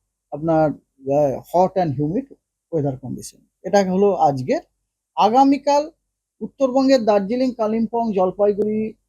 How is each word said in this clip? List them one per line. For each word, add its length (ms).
আপনার, 360
আহ, 300
hot 340
and 160
humid 340
weather 240
condition। 440
এটা 280
হলো 240
আজকের। 460
আগামীকাল 760
উত্তরবঙ্গের 640
দার্জিলিং, 480
কালিম্পং, 600
জলপাইগুড়ি, 800